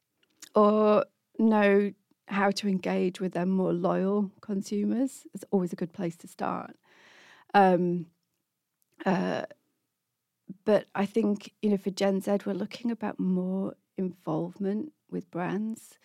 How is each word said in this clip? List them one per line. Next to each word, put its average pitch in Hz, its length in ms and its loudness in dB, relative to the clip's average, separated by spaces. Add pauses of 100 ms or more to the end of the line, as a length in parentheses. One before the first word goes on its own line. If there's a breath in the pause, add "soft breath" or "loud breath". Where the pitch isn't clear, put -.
(560)
or 214 500 4 (320)
know 208 540 4 (360)
how 202 220 0
to 202 180 -4
engage 190 520 -2
with 185 140 -4
their 175 120 -2
more 185 280 0
loyal 190 580 0 (100)
consumers, 208 920 -4
it's - 180 -14
always 180 220 0
a - 20 -10
good 175 180 -8
place 175 220 -6
to - 120 -20
start. - 480 -8 (800 loud breath)
Um, 180 540 6 (1000)
uh, 180 380 0 (1200)
but 208 200 4 (100)
I 196 100 0
think, 208 560 -2
you 214 80 0
know, 202 80 2
for 196 140 -4
Gen 196 300 0
Z, 202 240 0
we're 202 80 -4
looking 208 380 -6
about 214 280 -8
more 185 560 -2 (220)
involvement 185 920 -4 (180)
with 175 220 -8
brands, 185 720 -6